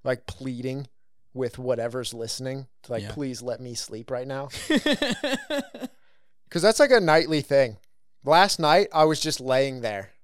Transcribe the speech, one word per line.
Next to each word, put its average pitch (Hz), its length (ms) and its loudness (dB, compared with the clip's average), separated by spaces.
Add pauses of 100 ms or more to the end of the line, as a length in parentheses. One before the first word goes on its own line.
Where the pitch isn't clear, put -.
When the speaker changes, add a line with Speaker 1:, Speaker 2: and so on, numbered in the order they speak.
Speaker 1:
like, 127 220 -4
pleading 131 600 -8 (460)
with 123 260 -6
whatever's 120 540 -4
listening 131 540 -10 (160)
to, - 80 -12
like, 113 120 -4
Speaker 2:
Yeah. 107 100 -10
Speaker 1:
"Please 127 280 -8
let 120 200 -6
me 123 140 -12
sleep 113 360 -10
right 127 160 -6
now." 135 220 -8 (180)
Speaker 2:
<laughs> 277 640 0 (1200)
Speaker 1:
'Cause 170 140 -4
that's, 220 160 4
like, 285 120 6
a 240 80 8
nightly 160 420 4
thing. 135 360 2 (460)
Last 170 360 4
night, 160 320 4
I 156 140 4
was 156 140 0
just 156 200 -4
laying 131 420 0
there 104 300 -6 (120)